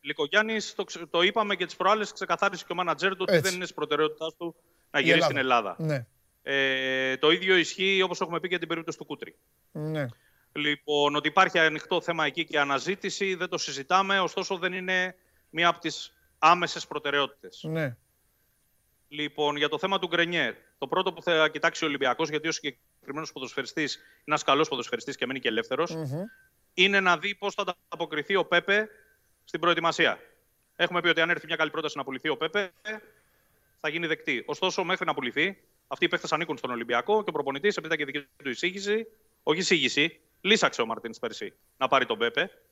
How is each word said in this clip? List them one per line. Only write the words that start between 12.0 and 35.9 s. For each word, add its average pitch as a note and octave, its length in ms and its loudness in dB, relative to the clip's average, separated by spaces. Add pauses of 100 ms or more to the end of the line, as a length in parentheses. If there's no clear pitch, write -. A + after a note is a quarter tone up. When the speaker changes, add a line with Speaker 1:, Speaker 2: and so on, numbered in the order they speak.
Speaker 1:
θέμα D#3+ 240 -2
εκεί D3+ 200 -4
και D3 140 0
αναζήτηση, F3 760 -2
δεν E3+ 140 -6
το F3 80 -4
συζητάμε, F3+ 600 0
ωστόσο F#3 380 -2
δεν F3+ 160 -2
είναι F#3 420 -2 (340)
μία E3+ 180 2
από A3 120 2
τις - 340 -8 (260)
άμεσες E3+ 480 4
προτεραιότητες. C#3+ 800 -4
Speaker 2:
Ναι. D#3 280 -4 (1120)
Speaker 1:
Λοιπόν, D3 480 -2
για D3 140 2
το D3+ 100 -2
θέμα F#3+ 200 0
του F3+ 80 -4
Γκρενιέ, E3+ 460 0 (240)
το C#3 100 -6
πρώτο F#3 260 0
που D#3+ 100 -16
θα D#3 260 4
κοιτάξει D#3 340 -2
ο D#3 40 0
Ολυμπιακός, C#3 420 0
γιατί D3+ 180 -4
ο D#3+ 40 0
συγκεκριμένος - 800 -10
ποδοσφαιριστής C3+ 640 -6
είναι - 80 -20 (220)
ένας D#3 180 0
καλός D3+ 260 4
ποδοσφαιριστής B2 460 -6
και C3 100 -4
μένει C3 140 -6
και A#2+ 80 -2
ελεύθερος, C3 480 -2
Speaker 2:
Μμμ. D#3 280 -6 (500)
Speaker 1:
είναι G3 260 4
να F3+ 180 4
δει G3 180 -6
πώς G3+ 180 -6
θα F3+ 220 -4 (120)
ανταποκριθεί D#3 480 -4
ο F3 100 2
Πέπε G3 440 2 (540)
στην - 160 -8
προετοιμασία. E3 600 2 (560)
Έχουμε F3 260 0
πει F3 60 2
ότι E3 140 4
αν E3 80 2
έρθει E3 160 -2
μια D#3+ 100 -6
καλή D#3 160 0
πρόταση D#3 260 -6
να C#3+ 60 -6
πουληθεί C3+ 260 -4
ο C#3+ 80 0
Πέπε, F3+ 340 -2 (1080)
θα D#3 100 -2
γίνει E3 180 -2
δεκτή. D3+ 380 -2
Ωστόσο, F#3 380 -2
μέχρι F3 220 -2
να D#3 80 0
πουληθεί, D3 440 -2 (300)
αυτοί - 180 -2